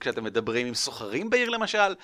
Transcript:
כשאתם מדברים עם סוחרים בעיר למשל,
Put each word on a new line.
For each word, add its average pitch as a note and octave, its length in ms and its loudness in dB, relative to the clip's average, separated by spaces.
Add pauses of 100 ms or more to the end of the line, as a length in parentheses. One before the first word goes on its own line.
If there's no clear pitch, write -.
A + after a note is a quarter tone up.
כשאתם A2+ 240 -4
מדברים A2+ 420 0
עם A#2+ 80 -6
סוחרים B2 560 -4
בעיר B3 180 4
למשל, G#3+ 560 2